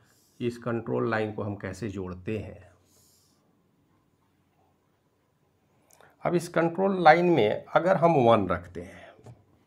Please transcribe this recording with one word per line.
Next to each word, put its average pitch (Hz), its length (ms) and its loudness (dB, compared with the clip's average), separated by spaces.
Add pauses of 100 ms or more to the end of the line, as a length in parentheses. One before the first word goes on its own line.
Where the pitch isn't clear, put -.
(400)
इस 120 180 -4
कंट्रोल 120 520 -4
लाइन 110 240 -2
को 107 100 -8
हम 104 120 -6
कैसे 101 340 -10
जोड़ते 92 500 -8
हैं। - 320 -16 (3500)
अब 165 100 0
इस 170 140 -2
कंट्रोल 185 540 0
लाइन 165 240 6
में 127 380 2
अगर 170 300 2
हम 165 240 2
वन 113 300 4
रखते 87 320 -6
हैं, - 220 -18 (640)